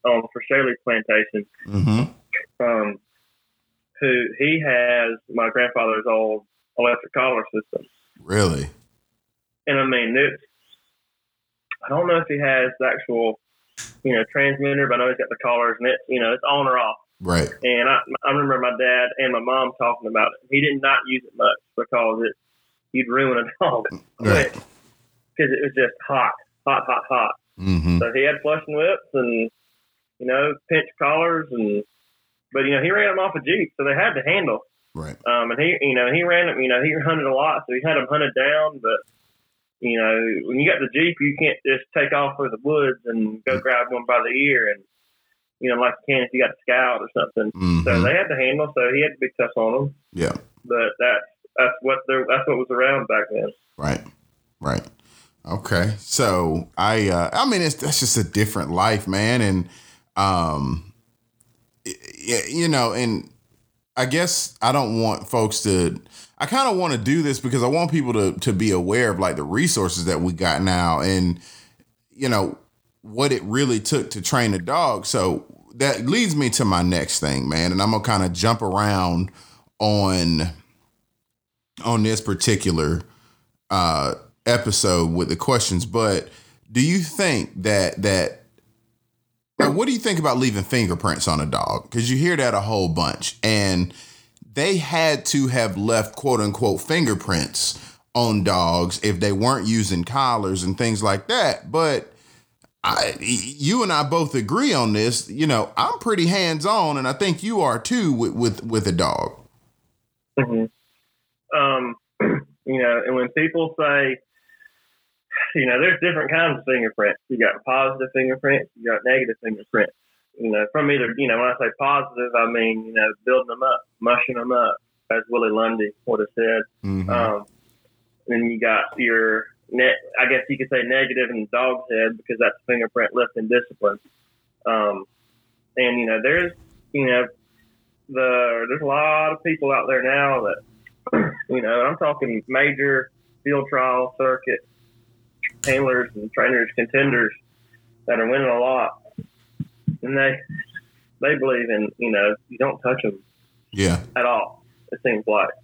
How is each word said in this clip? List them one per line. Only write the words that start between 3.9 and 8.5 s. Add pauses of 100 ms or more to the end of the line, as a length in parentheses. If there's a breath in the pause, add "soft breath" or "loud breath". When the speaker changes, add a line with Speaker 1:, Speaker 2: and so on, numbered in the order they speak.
Speaker 1:
who (120)
he
has (160)
my
grandfather's
old (320)
electric
collar (100)
system. (360)
Speaker 2:
Really? (1000)